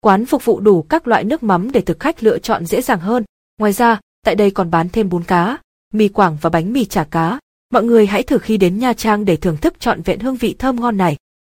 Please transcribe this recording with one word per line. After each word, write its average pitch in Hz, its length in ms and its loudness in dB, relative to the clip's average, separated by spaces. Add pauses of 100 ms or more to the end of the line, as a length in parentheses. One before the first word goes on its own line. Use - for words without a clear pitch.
Quán 208 260 2
phục 269 180 -2
vụ 202 160 2
đủ 196 220 4
các 311 260 -2
loại 220 160 2
nước 269 180 -2
mắm 202 300 0
để 254 80 2
thực - 200 -4
khách 302 220 -4
lựa 220 160 2
chọn 196 280 -4
dễ 247 160 -2
dàng 220 180 -2
hơn. 220 240 -2 (360)
Ngoài 208 120 2
ra, 226 280 2 (240)
tại 170 100 2
đây 202 160 2
còn 185 200 -2
bán 170 180 0
thêm 208 200 -2
bún 170 160 -4
cá, 185 340 0 (340)
mì 208 160 2
Quảng 185 320 0
và 165 100 0
bánh 170 220 -2
mì 254 120 0
chả 175 200 -2
cá. 165 340 -2 (340)
Mọi 226 120 2
người 233 220 4
hãy 208 160 -2
thử 269 160 0
khi 220 180 -2
đến 185 220 2
Nha 247 140 0
Trang 214 320 -2
để 180 120 2
thưởng 160 200 -2
thức - 240 -4
trọn 226 220 -2
vẹn 180 180 -4
hương 254 160 -4
vị 233 220 -2
thơm 247 220 -2
ngon 233 160 -2
này. 175 200 0 (360)